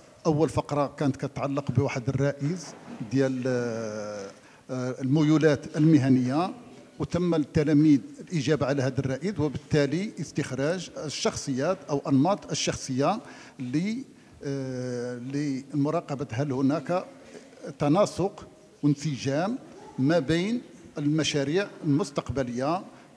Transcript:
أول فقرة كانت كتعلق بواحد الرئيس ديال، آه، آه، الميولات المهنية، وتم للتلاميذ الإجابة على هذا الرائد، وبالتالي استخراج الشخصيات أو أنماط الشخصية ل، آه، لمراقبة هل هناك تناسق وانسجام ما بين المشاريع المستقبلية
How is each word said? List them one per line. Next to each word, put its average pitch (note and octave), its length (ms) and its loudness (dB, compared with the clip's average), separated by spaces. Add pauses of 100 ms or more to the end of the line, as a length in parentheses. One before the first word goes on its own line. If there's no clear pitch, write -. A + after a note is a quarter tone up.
(260)
أول D#3 220 2
فقرة C#3+ 380 -2
كانت C3+ 300 -2
كتعلق C#3 540 -4
بواحد C3 380 0
الرئيس C#3 680 0 (360)
ديال، C3 360 2
آه، G#2+ 840 -4 (400)
آه، B2+ 300 -4
الميولات D3 760 4
المهنية، C#3 720 4 (480)
وتم E3+ 360 0
للتلاميذ D3+ 680 4 (200)
الإجابة D3 460 0
على C#3 160 0
هذا C3 160 -2
الرائد، C#3 420 -2
وبالتالي D3+ 800 0
استخراج D3+ 680 -4 (140)
الشخصيات D3 760 -2 (120)
أو C#3+ 180 0
أنماط D#3 420 4
الشخصية D3+ 680 -2 (380)
ل، E3+ 440 -2 (420)
آه، B2+ 760 -6
لمراقبة C#3+ 1120 -2
هل C#3 200 -2
هناك C#3 520 0 (760)
تناسق E3+ 680 2 (340)
وانسجام D3 760 0 (400)
ما D3+ 200 4
بين F3 420 0 (380)
المشاريع D3+ 680 0 (180)
المستقبلية C#3 1000 0 (340)